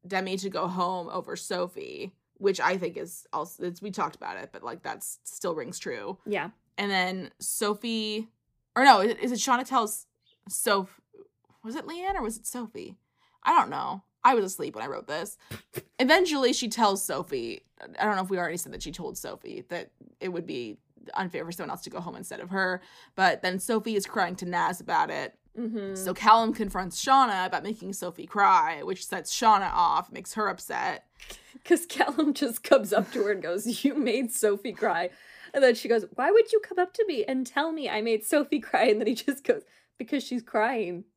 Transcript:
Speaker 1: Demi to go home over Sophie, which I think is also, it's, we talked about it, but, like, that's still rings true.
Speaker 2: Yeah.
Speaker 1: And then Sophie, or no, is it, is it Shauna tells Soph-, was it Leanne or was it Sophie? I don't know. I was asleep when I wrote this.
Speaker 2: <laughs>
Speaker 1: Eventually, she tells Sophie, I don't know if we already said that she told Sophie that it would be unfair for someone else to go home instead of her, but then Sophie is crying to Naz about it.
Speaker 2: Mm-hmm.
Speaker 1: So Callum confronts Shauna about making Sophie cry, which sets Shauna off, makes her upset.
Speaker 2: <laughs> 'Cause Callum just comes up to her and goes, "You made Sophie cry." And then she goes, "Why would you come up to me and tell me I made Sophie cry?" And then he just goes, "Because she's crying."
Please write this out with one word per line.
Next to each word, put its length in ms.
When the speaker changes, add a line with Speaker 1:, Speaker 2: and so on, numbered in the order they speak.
Speaker 1:
Demi 300
to 140
go 180
home 400
over 280
Sophie, 760
which 220
I 180
think 180
is 380
also, 300
it's, 180
we 80
talked 260
about 220
it, 140
but, 100
like, 200
that's 420
still 300
rings 240
true. 460
Speaker 2:
Yeah. 260
Speaker 1:
And 120
then 480
Sophie, 880
or 100
no, 180
is 80
it, 100
is 120
it 60
Shauna 280
tells 400
Soph-, 520
was 140
it 100
Leanne 280
or 80
was 160
it 80
Sophie? 500
I 160
don't 100
know. 340
I 100
was 120
asleep 280
when 100
I 40
wrote 180
this. 300
Speaker 2:
<laughs> 300
Speaker 1:
Eventually, 560
she 140
tells 360
Sophie, 600
I 80
don't 100
know 80
if 60
we 80
already 180
said 160
that 100
she 100
told 260
Sophie 500
that 220
it 100
would 160
be 320
unfair 300
for 80
someone 180
else 120
to 80
go 100
home 160
instead 240
of 100
her, 300
but 280
then 160
Sophie 380
is 100
crying 300
to 100
Naz 340
about 300
it. 240
Speaker 2:
Mm-hmm. 380
Speaker 1:
So 180
Callum 380
confronts 520
Shauna 420
about 180
making 300
Sophie 320
cry, 580
which 220
sets 280
Shauna 380
off, 400
makes 220
her 140
upset. 580
Speaker 2:
<laughs> 300
'Cause 220
Callum 480
just 280
comes 300
up 200
to 120
her 80
and 100
goes, 420
"You 100
made 360
Sophie 420
cry." 380
And 120
then 100
she 140
goes, 160
"Why 160
would 220
you 80
come 180
up 160
to 140
me 160
and 220
tell 260
me 180
I 100
made 240
Sophie 360
cry?" 240
And 160
then 80
he 60
just 280
goes, 200
"Because 240
she's 200
crying." 600